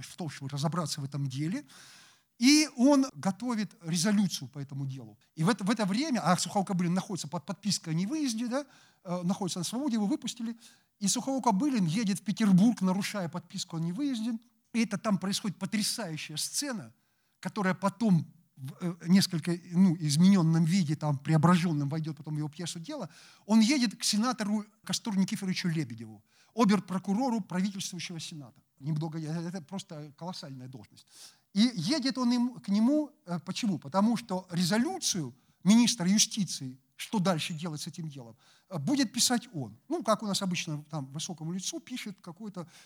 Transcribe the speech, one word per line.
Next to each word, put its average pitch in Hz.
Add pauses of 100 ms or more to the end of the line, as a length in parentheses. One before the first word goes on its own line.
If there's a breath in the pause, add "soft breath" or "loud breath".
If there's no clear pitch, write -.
в -
том, 165
чтобы 139
разобраться 147
в 139
этом 139
деле, 160 (760 loud breath)
и 294
он 269
готовит 208 (100)
резолюцию 175
по 143
этому 139
делу. 127 (180)
И 160
в 180
это, 208
в 190
это 220
время, 233
а 160
Сухого -
Кобылин 175
находится 185
под 170
подпиской 170
о -
невыезде, 240
да, 269 (400 soft breath)
э, 180
находится 185
на 160
свободе, 247
его 214
выпустили, 233 (440 loud breath)
и 202
Сухого 254
Кобылин 226
едет 190
в -
Петербург, 202
нарушая 185
подписку 175
о -
невыезде. 226 (360)
И 233
это 208
там 202
происходит 196
потрясающая 185
сцена, 202 (460)
которая 185
потом 190 (280)
в, 135
э, 180 (120)
несколько, 175 (140)
ну, 175
измененном 165
виде, 160
там, 147
преображенном 160
войдет 156
потом 151
в -
его 151
пьесу 170
«Дело». 240 (380 loud breath)
Он 220
едет 240
к -
сенатору 214 (200)
Кастору 190
Никифоровичу 185
Лебедеву, 113 (300 soft breath)
обер-прокурору 202
правительствующего 185
сената. 143 (180)
Немного, 156
э, 160
это 180
просто 151
колоссальная 139
должность. 123 (460 loud breath)
И 233
едет 254
он 240
им, 247
к -
нему, 254 (160)
э, 175
почему? 190
Потому 196
что -
резолюцию 185 (300 soft breath)
министра 208
юстиции, 180 (180)
что -
дальше 170
делать 151
с -
этим 160
делом, 120 (340 soft breath)
э, 185
будет 226
писать -
он. 120 (140)
Ну, 320
как 220
у 214
нас 190
обычно 156
там 143
высокому 160
лицу 196
пишет 220
какое-то, 180 (180 loud breath)